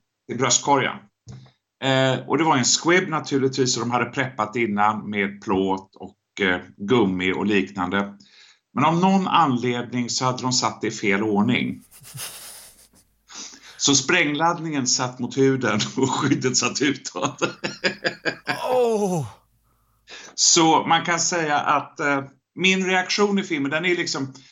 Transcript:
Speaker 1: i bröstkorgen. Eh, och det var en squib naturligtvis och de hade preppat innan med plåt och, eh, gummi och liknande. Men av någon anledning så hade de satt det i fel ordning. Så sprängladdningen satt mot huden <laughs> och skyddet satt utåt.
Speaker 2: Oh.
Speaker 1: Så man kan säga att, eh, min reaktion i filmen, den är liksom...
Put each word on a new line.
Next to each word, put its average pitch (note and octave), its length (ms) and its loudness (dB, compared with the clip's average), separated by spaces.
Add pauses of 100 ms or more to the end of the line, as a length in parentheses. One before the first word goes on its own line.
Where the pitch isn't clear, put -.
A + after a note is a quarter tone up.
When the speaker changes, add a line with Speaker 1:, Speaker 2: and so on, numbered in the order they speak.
(320)
Speaker 1:
i - 20 -6
bröstkorgen. B2+ 600 2 (920)
Eh, C3 340 2 (100)
och C#3 100 0
det D#3+ 60 2
var D#3 120 4
en B2 80 2
squib F3 440 2
naturligtvis C3+ 680 0
och A#2 60 -4
de A#2+ 80 -2
hade A#2+ 140 0
preppat B2 520 -4
innan G#2 540 0
med G2+ 320 -4
plåt F#2+ 540 -2
och, - 500 -6
eh, F2+ 140 2 (160)
gummi G2 560 2
och E2+ 140 -2
liknande. G2+ 680 0 (600)
Men C3 100 0
av D#3+ 160 4
någon F#3+ 280 4
anledning A#2+ 840 0
så - 140 -2
hade B2+ 180 0
de B2+ 100 0
satt A#2 280 0
det A2+ 60 -4
i G#2 40 0
fel G2+ 320 0
ordning. G#2 600 0 (1900)
Så - 180 2
sprängladdningen D#3+ 920 0
satt B2+ 320 -2
mot - 200 -6
huden B2+ 500 2
<laughs> - 80 -8
och C3 140 2
skyddet B2+ 460 0
satt - 260 0
utåt. - 600 -4 (1300)
Speaker 2:
Oh. G#3 540 0 (1080)
Speaker 1:
Så D#3+ 520 4
man E3 180 2
kan E3+ 160 0
säga D#3 380 0
att, C#3+ 420 -2
eh, C#3+ 220 0 (320)
min F#3+ 320 2
reaktion F#3+ 520 2
i F#3 40 0
filmen, C#3 280 -2
den D#3+ 140 -2
är F3+ 120 2
liksom... D3 380 -4 (180)